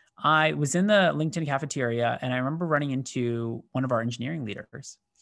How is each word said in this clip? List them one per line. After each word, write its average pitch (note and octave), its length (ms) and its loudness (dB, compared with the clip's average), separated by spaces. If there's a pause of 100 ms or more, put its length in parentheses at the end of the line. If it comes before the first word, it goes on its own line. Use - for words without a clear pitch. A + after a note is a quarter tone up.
(220)
I D#3 300 4
was D3 240 0
in F#3 120 4
the F#3+ 280 6
LinkedIn D#3 300 -2
cafeteria B2+ 760 0
and B2+ 120 -2
I B2+ 40 0
remember D#3 300 -2
running D3 240 0
into A#2 800 -4
one B2+ 140 -2
of B2+ 80 0
our A2+ 80 2
engineering B2 420 -6
leaders. - 540 -12 (240)